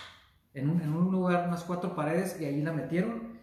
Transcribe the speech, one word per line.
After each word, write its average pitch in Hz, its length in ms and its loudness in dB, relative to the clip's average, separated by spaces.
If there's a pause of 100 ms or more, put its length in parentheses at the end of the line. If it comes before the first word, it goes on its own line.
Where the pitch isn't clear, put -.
(540)
En 139 160 0
un, 170 120 4
en 151 120 0
un 185 180 4
lugar, 180 360 4
unas 170 160 -2
cuatro 180 320 -4
paredes, 165 440 0
y 156 60 -2
allí 143 160 0
la 160 100 0
metieron, 175 720 -2